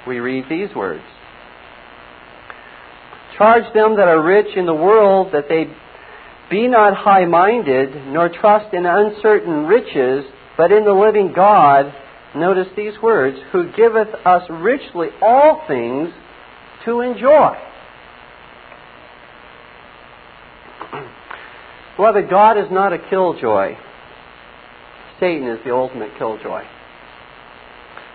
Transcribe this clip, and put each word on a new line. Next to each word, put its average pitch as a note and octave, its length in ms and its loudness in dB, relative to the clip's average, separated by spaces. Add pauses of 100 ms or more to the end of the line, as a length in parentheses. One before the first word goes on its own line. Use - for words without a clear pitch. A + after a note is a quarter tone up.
we B2 140 -8
read C3 260 -6
these F3+ 260 -8
words. F#2 300 -8 (2250)
"Charge A3+ 360 2
them G#3+ 220 2
that G3 120 2
are D#3+ 140 4
rich G3+ 340 0
in F#3 100 -2
the E3 80 -2
world F#3+ 600 2
that D3 160 -4
they D#3+ 180 -2 (800)
be A3 200 -2
not G#3 240 4
high-minded, E3+ 1160 0
nor E3+ 220 -2
trust G#3 440 0
in F3+ 120 -4
uncertain F#3 840 0
riches, C#3 580 -2 (300)
but F3 160 2
in G#3+ 140 4
the G3+ 80 4
living G3+ 400 2
God." D3 580 4 (440)
Notice F#3 400 -2
these G#3 240 -10
words, C#3+ 400 0 (120)
"who F3 140 -2
giveth A3 440 0 (160)
us F3 240 2
richly E3+ 640 -6 (100)
all C#4+ 460 4
things C3+ 440 -6 (720)
to A#3+ 180 -4
enjoy." B3 540 2 (3250)
<clears throat> G#3 60 -14 (1000)
Beloved, E3+ 340 0
God G#3 280 4
is F3+ 140 -4
not F#3+ 200 -2
a E3 60 -6
killjoy. A#2 800 -4 (1400)
Satan D#3+ 280 -4
is A2+ 160 -8
the B2+ 80 -6
ultimate B2 460 -6
killjoy, G#2 460 -10 (1500)